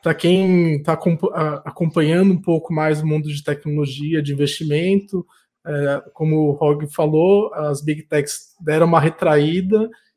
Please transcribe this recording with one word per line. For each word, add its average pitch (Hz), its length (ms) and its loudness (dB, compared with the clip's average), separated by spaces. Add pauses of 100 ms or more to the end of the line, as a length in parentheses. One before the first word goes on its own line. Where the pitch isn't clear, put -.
pra 160 140 0
quem 175 640 2
tá 160 120 0
acompa-, 165 420 -2
a-, 156 300 -4
acompanhando 170 680 2
um 175 80 -2
pouco 165 320 -2
mais 156 280 0
o 156 40 -2
mundo 151 220 -2
de 147 160 -8
tecnologia, 147 800 -4
de 143 100 -4
investimento, 165 920 -2 (420)
é, 143 340 -2 (120)
como 156 340 0
o 147 40 2
Rog 147 400 2
falou, 180 600 2
as 147 280 -4
big 151 220 -4
techs - 560 -6
deram 160 280 2
uma 165 120 4
retraída 170 880 2 (300)